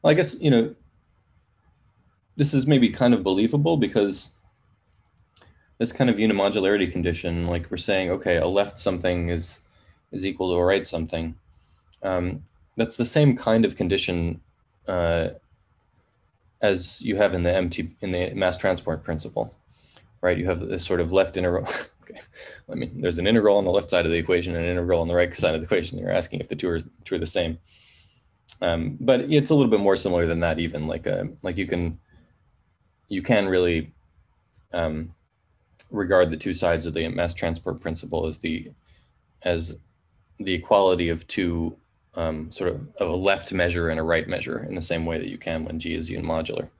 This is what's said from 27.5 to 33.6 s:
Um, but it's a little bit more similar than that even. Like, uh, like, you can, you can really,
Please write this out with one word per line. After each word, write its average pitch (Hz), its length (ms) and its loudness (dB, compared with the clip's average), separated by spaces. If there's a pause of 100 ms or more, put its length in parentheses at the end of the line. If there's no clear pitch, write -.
Um, 85 380 -2
but 127 220 2
it's 147 300 2
a 156 40 6
little 127 160 6
bit 107 80 4
more 98 160 4
similar 87 300 0
than 85 160 0
that 82 180 0
even. 78 260 -4
Like, 82 220 -6
uh, 95 160 -2 (200)
like, 92 120 -4
you 95 100 -4
can, 85 320 -4 (1120)
you 95 140 -6
can 101 260 2
really, 87 460 2 (800)